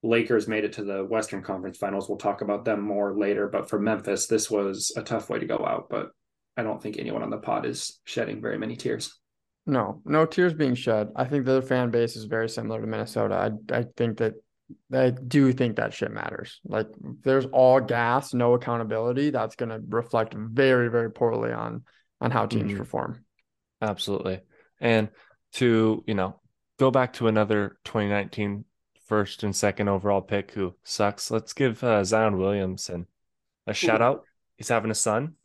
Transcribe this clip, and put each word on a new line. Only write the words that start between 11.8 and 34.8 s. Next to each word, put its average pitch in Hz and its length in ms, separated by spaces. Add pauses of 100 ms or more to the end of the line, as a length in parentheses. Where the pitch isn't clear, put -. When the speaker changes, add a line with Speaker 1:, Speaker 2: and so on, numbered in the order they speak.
Speaker 2:
base 117 260
is 110 100
very 113 220
similar 113 320
to 110 80
Minnesota. 107 480
I, 107 440
I 120 60 (120)
think 117 220
that, 110 160 (580)
I 131 160
do 127 420
think 123 240
that 110 180
shit - 180
matters. - 520
Like, 107 240 (160)
if - 200
there's 135 240
all 131 340
gas, 120 520
no 123 200
accountability, 120 760
that's 113 260
gonna 113 220 (100)
reflect 113 440
very, 120 560
very 117 220
poorly 117 400
on, 113 320 (380)
on 123 100
how 113 140
teams 107 260
Speaker 3:
Mm-hmm. 101 60
Speaker 2:
perform. - 480 (560)
Speaker 3:
Absolutely. 98 580 (400)
And 110 300 (440)
to, 113 540
you 113 60
know, 98 260 (380)
go 135 140
back 127 220
to 120 140
another 107 560
twenty 104 260
nineteen 101 540 (440)
first 104 360
and 101 120
second 101 320
overall 98 340
pick 98 300
who 95 320
sucks. - 480
Let's 110 220
give, 127 300
uh, 110 200
Zion 107 340
Williamson 92 720 (580)
a 110 60
Speaker 1:
Ooh. - 20
Speaker 3:
shout 110 280
out. - 220 (340)
He's - 100
having 110 240